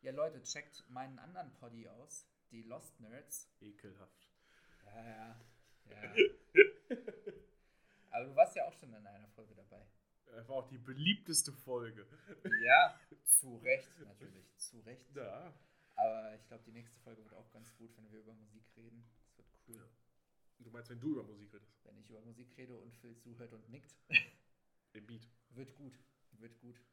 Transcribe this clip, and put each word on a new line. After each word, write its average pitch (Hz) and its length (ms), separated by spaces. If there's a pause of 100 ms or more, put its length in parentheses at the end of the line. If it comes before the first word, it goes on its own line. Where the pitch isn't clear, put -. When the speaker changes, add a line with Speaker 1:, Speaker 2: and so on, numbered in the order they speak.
Speaker 1:
Ja, 131 100
Leute, 151 300
checkt - 480
meinen 131 280
anderen 175 360
Poddy 117 340
aus, 117 400 (220)
die 113 120
Lost 123 380
Nerds. 117 480 (120)
Speaker 2:
Ekelhaft. 101 680 (560)
Speaker 1:
Ja, 104 200
ja, 113 360 (460)
ja. 208 280 (400)
Speaker 2:
<laughs> - 320 (1200)
Speaker 1:
Aber 123 140
du 135 120
warst 175 200
ja 175 100
auch - 60
schon 127 220
in 107 120
einer 101 220
Folge 104 260
dabei. 95 300 (420)
Speaker 2:
Er 117 220
war 135 80
auch 123 120
die 131 100
beliebteste 147 720
Folge. 117 540 (560)
Speaker 1:
Ja, 131 360 (260)
zu 127 340
Recht, 127 300 (160)
natürlich, 98 520
zu - 240
Recht. 127 340
Speaker 2:
Ja. 131 380 (420)
Speaker 1:
Aber 110 400
ich 107 140
glaub, 113 160
die 110 80
nächste 117 280
Folge 110 240
wird 107 100
auch - 180
ganz 113 240
gut, 113 200
wenn 110 140
wir 107 100
über 110 140
Musik 107 300 (120)
reden. 117 280 (320)
Das - 20
wird - 80 (220)
cool. 113 80
Speaker 2:
Ja. - 880
Du 113 60
meinst, 117 200
wenn 117 100
du 147 120
über 127 100
Musik 104 300
redest? - 320
Speaker 1:
Wenn 104 140
ich 107 120
über 110 120
Musik 117 340
rede 127 220
und 117 180
Phil 117 200
zuhört 117 360
und 110 180
nickt. - 240 (1000)
Speaker 2:
Im 107 140
Beat. 113 220 (220)
Speaker 1:
Wird 123 240
gut, 131 240 (340)
wird 113 280
gut. 120 200 (120)